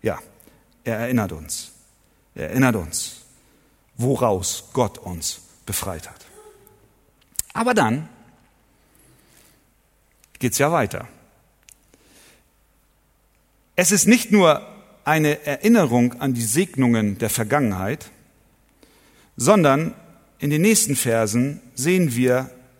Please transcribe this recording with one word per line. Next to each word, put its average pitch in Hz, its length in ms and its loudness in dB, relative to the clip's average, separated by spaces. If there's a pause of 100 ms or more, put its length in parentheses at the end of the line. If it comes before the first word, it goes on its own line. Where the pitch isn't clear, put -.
ja, 104 160 -4 (640)
er 113 140 -4
erinnert 113 340 -2
uns. 76 400 -12 (600)
Er 76 160 -8
erinnert 127 260 2
uns, - 460 -8 (720)
woraus 117 760 -2
Gott 117 260 -2
uns 87 420 -10 (240)
befreit 92 460 -8
hat. - 100 -20 (1300)
Aber 240 180 -2
dann 151 360 0 (2250)
geht's 120 200 -2
ja 147 120 2
weiter. 123 380 -4 (2750)
Es 180 160 2
ist 170 140 2
nicht 233 240 4
nur 180 360 4 (380)
eine 151 420 2
Erinnerung 135 760 2
an 135 140 -2
die 117 100 -4
Segnungen 117 760 0
der 110 120 -2
Vergangenheit, 110 800 -2 (1300)
sondern 156 580 2 (440)
in 147 120 -4
den 151 120 0
nächsten 202 340 2
Versen 117 640 0 (140)
sehen 160 400 0
wir 127 360 0 (300)